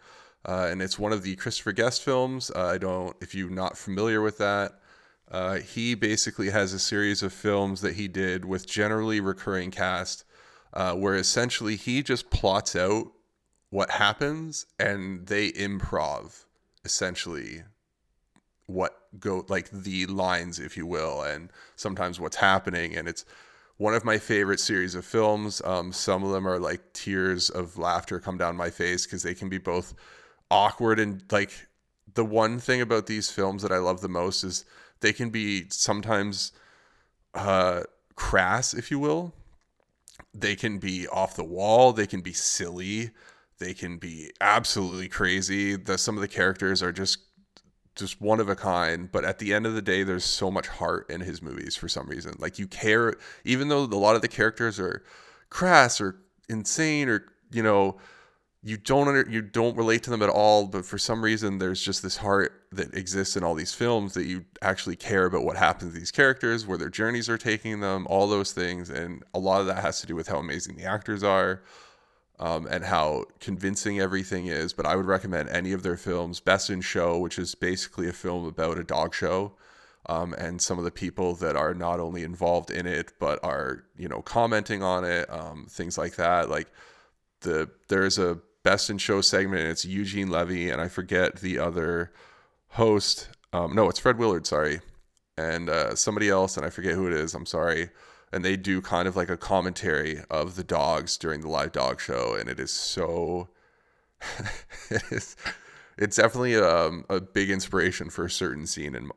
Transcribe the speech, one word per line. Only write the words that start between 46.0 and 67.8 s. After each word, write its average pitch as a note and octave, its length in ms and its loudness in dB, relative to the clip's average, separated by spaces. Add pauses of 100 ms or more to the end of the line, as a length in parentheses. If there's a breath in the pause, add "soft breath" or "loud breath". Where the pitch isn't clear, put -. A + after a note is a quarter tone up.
of G2+ 40 -4
the G2+ 80 -2
characters F#2+ 520 2
are F2+ 120 -2
just, F#2+ 260 -2 (800)
just - 240 -8
one G#2+ 180 4
of G#2+ 100 2
a G2 60 2
kind. F2 560 0
But F2 140 0
at F#2+ 160 -2
the G2+ 120 0
end G#2+ 140 2
of A2 80 0
the A2 80 -2
day, G2 220 2
there's F#2 200 -2
so - 240 0
much F#2 200 -2
heart - 420 -4
in F2 120 -8
his F2+ 200 -10
movies - 320 -8
for - 140 -6
some - 180 -4
reason. D2 320 -10
Like, - 200 -8
you G2 100 -6
care, A2+ 480 2 (280 loud breath)
even B2+ 220 2
though D3 160 2
a C3+ 40 0
lot G2+ 280 6
of A2+ 80 4
the - 60 0
characters A2 500 0
are F2+ 240 -4 (480 loud breath)
crass D#3+ 500 6
or F#2+ 200 -2 (280)
insane C#3+ 600 0
or, G#2+ 180 0 (240)
you A#2 140 0
know, G2 340 6 (640 loud breath)
you G#2+ 140 -6
don't C3+ 300 2
under, C#3 240 4
you A2+ 120 -2
don't A2+ 340 0
relate A2+ 260 4
to - 80 -6
them A2+ 120 0
at G2+ 60 4
all, G#2 380 6
but F#2+ 180 -4
for - 140 -8
some A2+ 240 -2
reason A2 360 2
there's F#2 220 0
just - 220 -2
this F#2 140 -4
heart G2 560 0
that F#2 240 -6
exists F#2+ 400 -2
in F#2 80 -2
all E2+ 100 2
these D#2+ 180 -4
films A2+ 420 0
that F#2 100 0
you F2+ 200 -6 (160)
actually F#2+ 360 -2
care F#2+ 300 2
about F2+ 180 2
what D#2+ 120 -2
happens F2 360 2
to E2 60 -10
these F2 120 -8
characters, A#2 560 2
where F#2 100 -2
their D#2+ 120 -4
journeys A2+ 400 -2
are A#2 100 0
taking A2 400 -2
them, F#2+ 320 -2